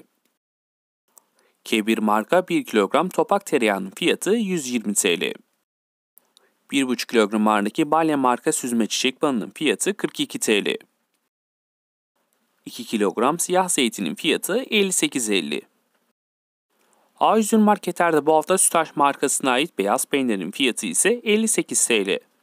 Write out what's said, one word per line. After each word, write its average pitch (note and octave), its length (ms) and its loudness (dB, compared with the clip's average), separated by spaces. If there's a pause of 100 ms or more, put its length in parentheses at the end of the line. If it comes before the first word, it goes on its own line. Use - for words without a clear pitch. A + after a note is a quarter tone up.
(1600)
Kebir A2 340 0
marka G#2+ 500 0
bir D#3 160 -2
kilogram B2 440 0
topak F#3 380 -2
tereyağının G2+ 440 0
fiyatı A#2 400 -2
yüz F#3 380 -2
yirmi G#2 260 -4
T F2 260 0
L. C2+ 140 -4 (1400)
Bir C3+ 180 0
buçuk A#2 200 -4
kilogram G#2+ 400 4
ağırlığındaki G#2+ 420 0
Balya D#3 260 2
marka B2+ 360 0
süzme A#2+ 340 0
çiçek - 360 -2
balının B2 280 -2
fiyatı D#3 440 -2
kırk - 260 -6
iki C3 180 -6
T G2+ 260 0
L. - 120 -2 (1900)
İki - 180 -14
kilogram A2 540 0
siyah F3+ 300 0
zeytinin G#2+ 460 -2
fiyatı - 440 -2
elli G3+ 340 0
sekiz B2+ 380 -2
elli. D2 320 -2 (1600)
A F3+ 160 4
yüz A3 160 0
marketlerde F3+ 760 2
bu D#3 80 6
hafta D#3 240 2
Sütaş - 380 0
markasına C#3+ 540 0
ait B2+ 280 0
beyaz G2+ 280 0
peynirin G#2+ 440 -2
fiyatı A#2 360 -2
ise G3+ 380 0
elli A3 240 2
sekiz - 380 -2
T G#2 200 2
L. F2+ 120 0 (240)